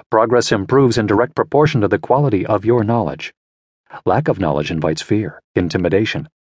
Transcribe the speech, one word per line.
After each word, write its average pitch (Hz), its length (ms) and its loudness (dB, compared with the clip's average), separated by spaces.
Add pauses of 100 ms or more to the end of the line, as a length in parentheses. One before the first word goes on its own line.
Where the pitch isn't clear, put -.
Progress 117 420 2
improves 120 460 2
in 113 80 0
direct 107 300 0
proportion 143 460 0
to 101 60 0
the 98 120 0
quality 123 460 0
of 104 200 -2
your 117 180 2
knowledge. 101 500 -4 (720)
Lack 117 220 0
of 110 120 -2
knowledge 76 320 -2
invites 80 300 -4
fear, 104 400 -4 (120)
intimidation, 90 760 -2 (220)